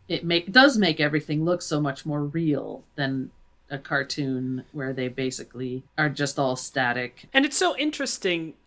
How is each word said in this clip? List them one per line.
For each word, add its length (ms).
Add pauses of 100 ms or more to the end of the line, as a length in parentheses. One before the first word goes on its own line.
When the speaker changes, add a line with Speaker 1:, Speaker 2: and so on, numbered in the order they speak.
Speaker 1:
It 160
make, 280
does 260
make 220
everything 440
look 200
so 180
much 240
more 180
real 600 (120)
than 360 (380)
a 80
cartoon 960
where 180
they 160
basically 720 (160)
are 120
just 280
all 200
static. 760
Speaker 2:
And 120
it's 100
so 220
interesting, 760 (140)